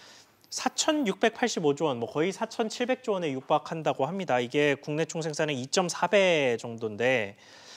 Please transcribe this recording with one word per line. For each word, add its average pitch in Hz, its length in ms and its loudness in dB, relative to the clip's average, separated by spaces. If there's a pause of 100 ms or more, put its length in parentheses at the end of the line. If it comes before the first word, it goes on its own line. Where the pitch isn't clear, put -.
(480)
사천육백팔십오 220 1300 0
조 160 120 0
원, 131 120 0
뭐 113 100 -4
거의 160 220 0
사천칠백 226 720 -4
조 220 100 -2
원에 175 200 -2
육박한다고 147 760 0
합니다. 170 320 0
이게 139 380 2
국내 156 280 -4
총생산의 156 560 -4
이 127 60 -6
점 180 220 0
사 - 180 0
배 170 540 4
정도인데 113 760 -2 (400)